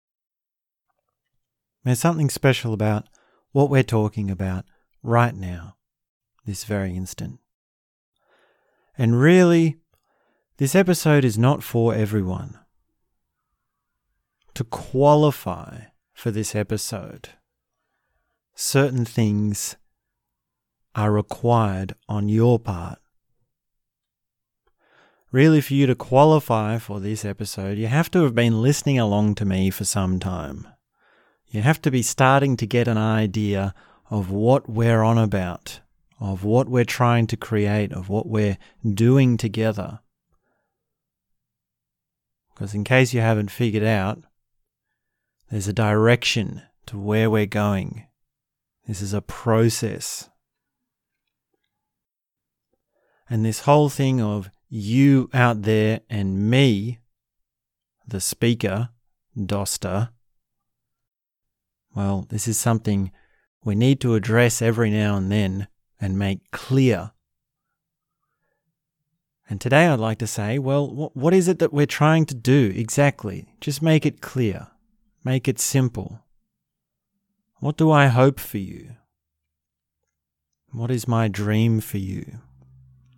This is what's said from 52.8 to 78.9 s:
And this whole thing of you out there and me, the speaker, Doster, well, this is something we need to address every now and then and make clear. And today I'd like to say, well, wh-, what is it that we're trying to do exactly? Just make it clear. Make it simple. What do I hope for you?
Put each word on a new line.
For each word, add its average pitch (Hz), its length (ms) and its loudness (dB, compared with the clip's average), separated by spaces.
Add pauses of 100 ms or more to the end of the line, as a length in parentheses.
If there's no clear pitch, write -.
And 110 120 0
this 110 180 -2
whole 147 280 4
thing 131 320 0
of 104 300 -4 (180)
you 127 640 2
out 120 300 0
there 110 480 0
and 101 400 -2
me, 120 500 2 (1080)
the 107 140 -8
speaker, 117 680 -2 (440)
Doster, 101 800 -6 (1800)
well, 98 340 -2
this 107 180 -6
is 110 120 -2
something 104 520 -2 (540)
we 104 100 -4
need 131 260 2
to 120 140 0
address 113 480 2
every 113 260 0
now 104 280 0
and 95 160 -2
then 101 340 -2 (340)
and 95 160 -4
make 98 360 -4
clear. 127 600 0 (2500)
And 101 100 -8
today 143 260 4
I'd 143 120 2
like 110 200 -4
to 110 100 -6
say, 110 300 -4
well, 139 280 -2
wh-, 139 300 -10
what 156 180 2
is 180 140 4
it 170 100 0
that 165 140 0
we're 143 140 2
trying 156 400 2
to 139 100 -12
do 123 400 2
exactly? 120 840 -2
Just 143 220 -8
make 160 240 2
it 127 140 -4
clear. 107 500 -4 (540)
Make 131 240 -2
it 123 100 -2
simple. 123 640 -2 (1300)
What - 200 -4
do 160 140 4
I 143 160 6
hope 131 320 4
for - 200 -10
you? - 360 -12 (1800)